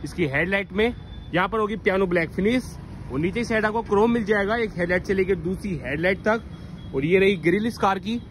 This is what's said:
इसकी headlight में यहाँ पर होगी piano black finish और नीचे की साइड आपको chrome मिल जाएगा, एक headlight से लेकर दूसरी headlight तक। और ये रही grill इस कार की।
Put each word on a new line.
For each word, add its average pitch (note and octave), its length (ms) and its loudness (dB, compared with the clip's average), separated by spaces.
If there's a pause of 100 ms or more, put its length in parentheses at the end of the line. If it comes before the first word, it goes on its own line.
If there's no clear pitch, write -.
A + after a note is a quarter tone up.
इसकी D3 220 -2
headlight F3+ 460 0
में A3 200 2 (420)
यहाँ F#3 140 2
पर A3 100 -2
होगी G#3+ 200 0
piano F#3+ 280 2
black F3 240 0
finish A#3 340 0 (480)
और C3 60 -2
नीचे F#3 220 0
की A3+ 40 -2
साइड A3 200 0
आपको G#3+ 180 0
chrome G#3+ 280 4
मिल A#3 140 2
जाएगा, G#3 320 2
एक A3 220 -4
headlight F3 280 0
से G3+ 80 0
लेकर F#3+ 220 4
दूसरी F3+ 380 -4 (100)
headlight E3 340 0
तक। G#3+ 240 0 (520)
और C3+ 100 0
ये F3+ 140 4
रही G3 200 4
grill F3 280 2
इस A3+ 120 -4
कार G3 200 2
की। G#3 180 -4 (140)